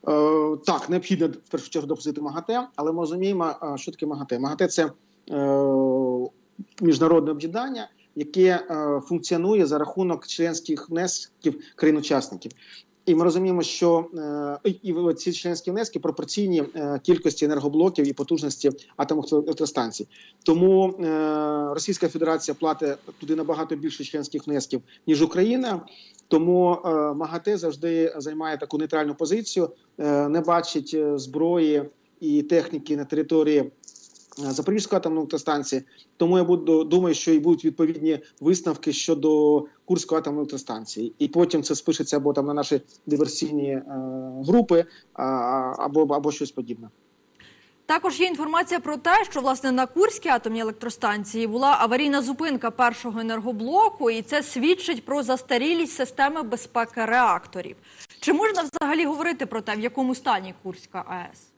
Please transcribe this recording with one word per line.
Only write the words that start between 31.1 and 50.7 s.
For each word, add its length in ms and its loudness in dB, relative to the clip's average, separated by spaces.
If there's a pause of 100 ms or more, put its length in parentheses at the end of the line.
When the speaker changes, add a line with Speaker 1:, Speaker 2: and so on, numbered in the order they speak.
Speaker 1:
зброї 680 2 (360)
і 220 2
техніки 540 0
на 80 -4
території, 560 2
е, 100 -4 (640)
Запорізької 600 -2
атомної 240 0
електростанції. 600 -4 (340)
Тому 220 4
я 60 4
буду, 400 4
думаю, 300 4
що 180 0
і 60 6
будуть 260 4
відповідні 540 0 (220)
висновки 520 0
щодо 720 2 (200)
Курської 340 0
атомної 220 -4
електростанції. 800 -8
І 100 0
потім 340 2
це 120 -2
спишеться 420 -2
або 160 0
там 140 0
на 80 -2
наші 260 0 (260)
диверсійні, 640 -2
е, 140 -4 (600)
групи, 380 4 (300)
а, 100 -4 (540)
або, 240 2
або 300 0
щось 180 -6
подібне. 380 -10 (960)
Speaker 2:
Також 340 -2
є 60 4
інформація 540 0
про 160 -4
те, 340 4
що, 100 -4
власне, 320 0
на 140 2
Курській 420 2
атомній 320 0
електростанції 840 -4